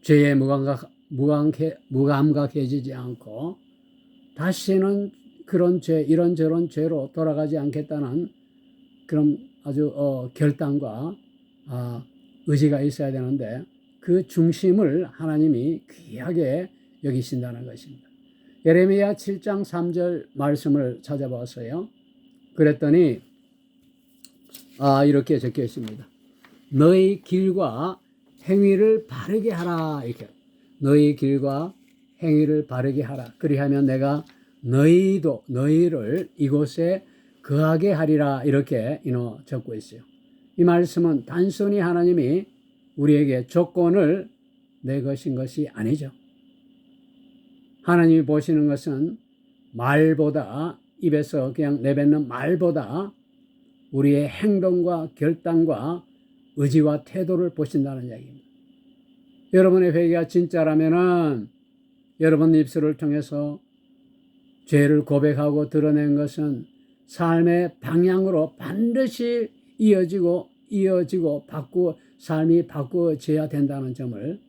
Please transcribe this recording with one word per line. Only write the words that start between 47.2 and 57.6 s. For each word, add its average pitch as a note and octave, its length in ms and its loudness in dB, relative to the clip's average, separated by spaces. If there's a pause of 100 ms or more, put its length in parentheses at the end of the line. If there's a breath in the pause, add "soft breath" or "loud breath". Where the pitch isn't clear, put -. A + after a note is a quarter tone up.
하나님이 E3 420 4
보시는 D3+ 420 0
것은 C#3+ 500 -4 (540)
말보다, D3 1080 0 (200)
입에서 D3 540 -2
그냥 C#3+ 280 -2
내뱉는 C#3+ 460 2
말보다 D#3 840 -4 (800)
우리의 C#3+ 360 2
행동과 F3+ 880 0
결단과 E3 880 -2 (520)
의지와 D3 480 2
태도를 F3+ 480 -2
보신다는 C#3 560 -4